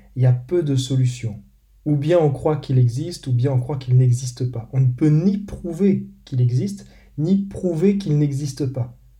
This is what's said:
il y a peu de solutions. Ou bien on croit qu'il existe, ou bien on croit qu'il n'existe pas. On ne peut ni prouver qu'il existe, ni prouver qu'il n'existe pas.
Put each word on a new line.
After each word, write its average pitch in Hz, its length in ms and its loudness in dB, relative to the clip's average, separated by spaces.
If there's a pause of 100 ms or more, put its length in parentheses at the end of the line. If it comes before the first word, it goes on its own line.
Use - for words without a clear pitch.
(160)
il 127 60 0
y 127 40 4
a 123 80 6
peu 175 280 -2
de 143 140 0
solutions. 127 680 -2 (440)
Ou 147 100 0
bien 151 220 2
on 151 120 4
croit 151 280 -2
qu'il 131 200 0
existe, 127 480 0
ou 131 60 -2
bien 123 200 0
on 127 60 0
croit 147 200 -4
qu'il 127 180 0
n'existe 127 560 0
pas. 113 220 -10
On 131 60 2
ne 127 120 4
peut 151 160 2
ni 175 300 2
prouver 180 720 -2 (180)
qu'il 127 160 0
existe, 127 440 -2 (300)
ni 175 220 2
prouver 185 580 0
qu'il 151 220 0
n'existe 143 480 -2
pas. 123 320 -6 (220)